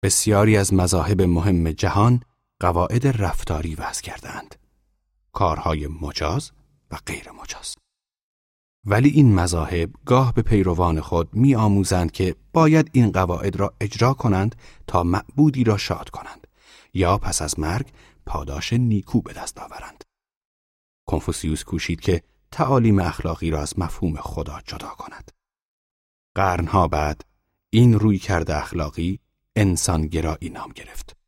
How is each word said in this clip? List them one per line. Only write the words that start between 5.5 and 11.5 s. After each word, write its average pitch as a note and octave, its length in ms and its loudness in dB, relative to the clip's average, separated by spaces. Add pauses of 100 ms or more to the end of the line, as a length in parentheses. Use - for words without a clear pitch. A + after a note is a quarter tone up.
مجاز D#2 640 -6 (400)
و - 140 -12
غیر - 260 -12
مجاز. - 440 -16 (1080)
ولی A2 240 4
این C3+ 260 8
مذاهب E2+ 540 0 (160)
گاه B2 280 4
به A#2+ 80 0
پیروان F2 600 2
خود E2+ 320 -2
می‌آموزند G2 760 4